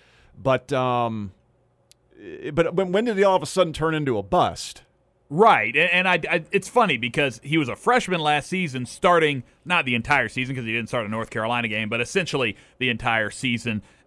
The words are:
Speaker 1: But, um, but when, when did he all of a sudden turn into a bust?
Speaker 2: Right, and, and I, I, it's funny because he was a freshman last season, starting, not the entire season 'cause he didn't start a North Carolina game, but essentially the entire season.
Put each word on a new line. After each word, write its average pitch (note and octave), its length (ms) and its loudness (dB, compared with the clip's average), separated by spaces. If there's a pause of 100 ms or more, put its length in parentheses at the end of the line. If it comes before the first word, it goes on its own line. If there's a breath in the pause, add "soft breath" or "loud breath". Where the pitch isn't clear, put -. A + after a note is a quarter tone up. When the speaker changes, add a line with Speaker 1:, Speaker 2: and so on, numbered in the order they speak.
(340 soft breath)
Speaker 1:
But, B2+ 380 -2
um, A#2+ 600 -2 (1200)
but E3 200 0
when, F#3 160 0
when G#3 140 0
did A3 140 -2
he G3 40 2
all F#3+ 140 4
of F3+ 60 0
a E3 40 -6
sudden F3 280 0
turn D#3+ 200 -2
into C#3 220 0
a G2+ 60 -2
bust? G2+ 580 -2 (540)
Speaker 2:
Right, D3 400 6
and, E3+ 160 2
and F3+ 180 2
I, F3+ 120 2 (100)
I, E3 220 0
it's G3 160 -2
funny F#3+ 300 2
because B2 440 -2
he D3 140 -4
was C#3 140 2
a G2+ 40 -6
freshman G3+ 460 0
last D3 300 0
season, D3 340 -4
starting, D#3 600 2 (200 soft breath)
not E3 220 0
the B2 80 0
entire A#2+ 340 2
season B2+ 260 -6
'cause B2 120 -6
he A2 60 -4
didn't A2+ 180 -4
start A#2 160 -2
a - 20 -8
North A2 220 -6
Carolina A#2 380 -2
game, G#2+ 200 -4
but A#2 140 -2
essentially C3+ 520 -2 (240 soft breath)
the B2+ 120 0
entire A2+ 400 0
season. A#2 500 -4 (260 soft breath)